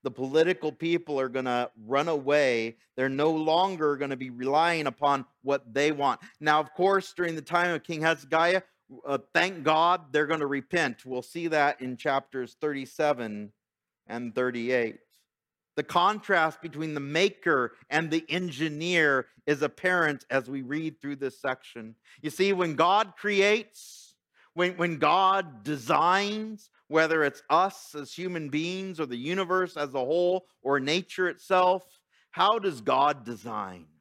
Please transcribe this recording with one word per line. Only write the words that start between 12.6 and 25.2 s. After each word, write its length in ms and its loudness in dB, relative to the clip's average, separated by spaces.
and 280 -10
thirty-eight. 600 -2
The 60 -4
contrast 800 0
between 320 -8
the 60 -4
maker 760 0
and 200 0
the 200 0
engineer 960 -2
is 140 0
apparent 680 -2
as 180 -2
we 140 -8
read 400 -8
through 140 -8
this 220 -8
section. 580 -10
You 80 -6
see, 240 2
when 220 -2
God 420 4
creates, 960 -2
when, 240 0
when 180 0
God 680 2